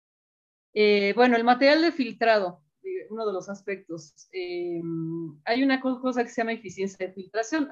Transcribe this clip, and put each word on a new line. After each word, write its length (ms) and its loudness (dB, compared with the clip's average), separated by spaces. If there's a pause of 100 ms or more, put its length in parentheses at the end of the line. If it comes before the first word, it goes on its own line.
(720)
Eh, 420 4
bueno, 200 6
el 80 2
material 380 6
de 100 2
filtrado, 720 0 (200)
eh, 260 -8
uno 180 -6
de 60 -2
los 160 -6
aspectos. 800 -12
Eh, 500 -6 (640)
hay 200 0
una 180 2
co-, 180 -4
cosa 240 -2
que 60 -4
se 120 -6
llama 120 -2
eficiencia 520 -8
de 80 -12
filtración. 580 -4